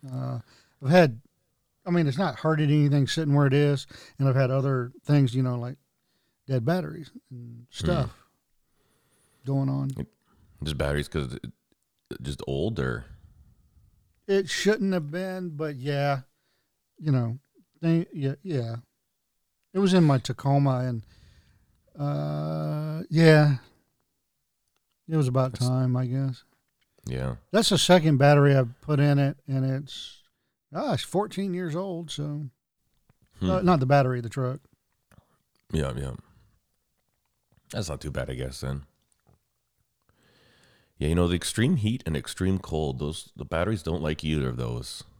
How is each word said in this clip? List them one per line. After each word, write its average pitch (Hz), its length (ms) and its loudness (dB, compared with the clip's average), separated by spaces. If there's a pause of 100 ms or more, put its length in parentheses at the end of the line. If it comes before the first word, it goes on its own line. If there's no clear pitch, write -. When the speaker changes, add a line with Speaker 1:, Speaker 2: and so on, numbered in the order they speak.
Speaker 1:
Uh, 127 300 -8 (420)
I've 131 80 -4
had, 151 300 6 (680)
I 180 60 -4
mean, 170 160 2
it's 135 100 -2
not 160 220 -2
hurted 156 320 2
anything 147 360 4
sitting 151 280 0
where 143 100 6
it 135 80 4
is, 143 340 2 (300)
and 135 120 2
I've 127 60 2
had 131 160 2
other 131 420 -2 (100)
things, 139 320 4
you 131 80 0
know, 123 160 -2
like 120 160 -10 (720)
dead 127 160 -2
batteries 160 480 -4 (180)
and 120 400 -18
Speaker 2:
Mm. - 0 -
Speaker 1:
stuff 165 400 -2 (1400)
going 139 240 -2
on. 135 280 -4
Speaker 2:
It, - 100 -8 (560)
just 76 140 -4
batteries 73 300 -2
'cause 67 280 -6
it, - 160 -14 (580)
it - 140 -12
just 67 240 -8
old, 82 320 -2
or? 62 260 -4 (1200)
Speaker 1:
It 196 220 2
shouldn't 196 440 2
have 151 180 -2
been, 185 400 -6
but 151 240 -6
yeah, 139 460 0 (760)
you 156 140 -2
know, 120 260 0 (420)
they, 165 320 0
yeah, 139 300 -4
yeah. 120 360 -4 (960)
It 190 60 -2
was 196 140 4
in 185 100 8
my 139 140 6
Tacoma, 139 600 0
and, 123 260 -4 (920)
uh, 151 1120 -4
yeah, 151 460 8 (1500)
it 160 80 0
was 143 100 4
about 127 260 0
Speaker 2:
That's 123 140 0
Speaker 1:
time, 127 280 2
I 127 100 0
guess. 131 380 -4 (640)
Speaker 2:
Yeah. 64 300 -4 (160)
Speaker 1:
That's 214 180 2
the 185 80 2
second 156 400 6
battery 143 380 6
I've 127 260 0
put 151 180 0
in 143 200 4
it, 139 180 0 (100)
and 135 160 -2
it's, 135 580 -8 (520)
gosh, 196 320 -4
fourteen 196 480 -4
years 175 220 -4
old, 170 360 -8
so. 147 360 -8 (920)
Speaker 2:
Hmm. 185 100 -2
Speaker 1:
Uh, 185 120 2
not 175 180 4
the 131 60 0
battery, 127 340 2
the 117 100 -6
truck. 131 300 -4 (1120)
Speaker 2:
Yeah, 69 240 -2
yeah. 67 180 -6 (1600)
That's 104 180 -6
not 69 120 -8
too 76 100 -8
bad, 62 180 -6
I 65 40 -6
guess, 64 280 -10
then. 69 220 -8 (2250)
Yeah, 73 120 -2
you 82 60 2
know, 87 120 2
the 87 80 0
extreme 120 400 0
heat 113 300 -2
and 80 120 -4
extreme 95 400 -4
cold, 78 420 -4
those, 73 360 -8
the - 100 -12
batteries 90 380 -4
don't 82 180 -4
like 78 220 -4
either 76 260 -2
of 60 80 -8
those. 60 460 -10 (160)